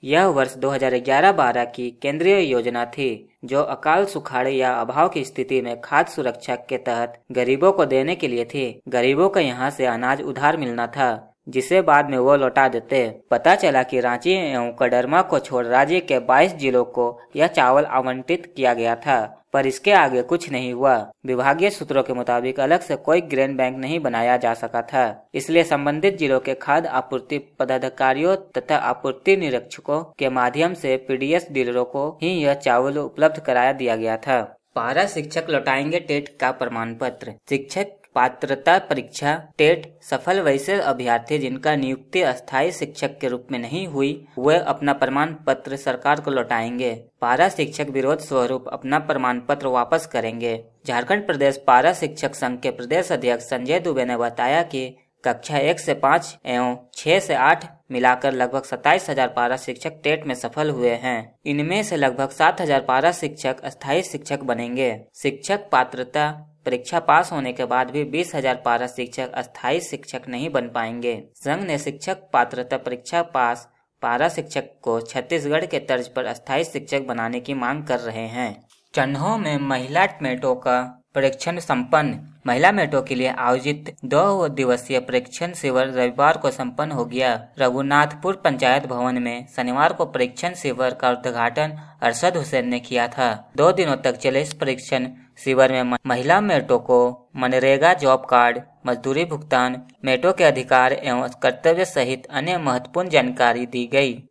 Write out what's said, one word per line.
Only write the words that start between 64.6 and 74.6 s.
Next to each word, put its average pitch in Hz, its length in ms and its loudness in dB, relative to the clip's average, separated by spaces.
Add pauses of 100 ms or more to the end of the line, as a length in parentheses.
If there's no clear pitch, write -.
शिक्षक 147 460 -4 (120)
पात्रता 131 800 -2 (140)
परीक्षा 127 320 -4
पास 160 340 2
होने 135 200 -4
के 127 120 -4
बाद 127 260 0
भी 147 140 -2
बीस 165 300 -4
हजार 131 300 -2
पारा 120 220 0
शिक्षक 123 460 -8
अस्थायी 131 480 -4
शिक्षक - 480 -12
नहीं 131 220 -8
बन 127 180 -2
पाएंगे। 117 560 -6 (100)
संघ 170 300 -4
ने 156 140 -4
शिक्षक 151 380 -8 (160)
पात्रता 123 440 -2
परीक्षा 127 460 -4
पास 123 460 -2 (340)
पारा 127 260 0
शिक्षक 147 360 -6 (180)